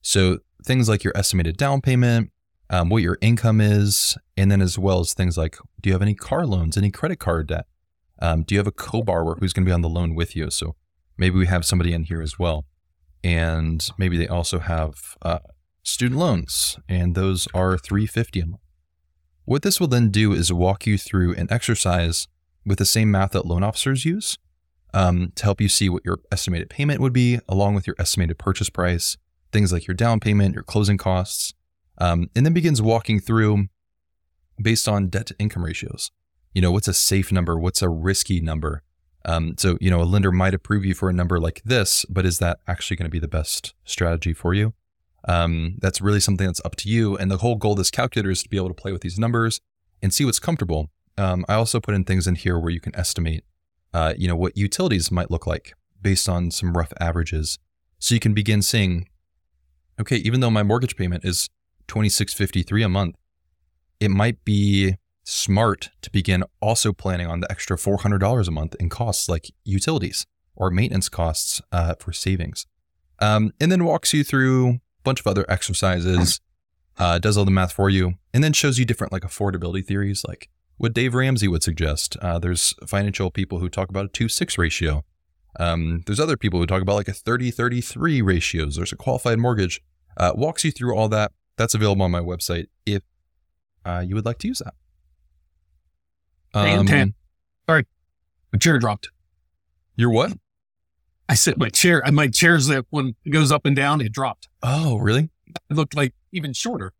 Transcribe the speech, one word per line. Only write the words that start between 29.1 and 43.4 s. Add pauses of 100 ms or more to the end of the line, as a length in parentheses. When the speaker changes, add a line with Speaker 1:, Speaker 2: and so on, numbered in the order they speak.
Speaker 1:
things
like
your
down
payment,
your
closing
costs, (420)
um,
and
then
begins
walking
through (960)
based
on
debt
to
income
ratios. (420)
You
know,
what's
a
safe
number?
What's
a
risky
number? (420)
Um,
so,
you
know,
a
lender
might
approve
you
for
a
number
like
this,
but
is
that
actually
gonna
be
the
best (120)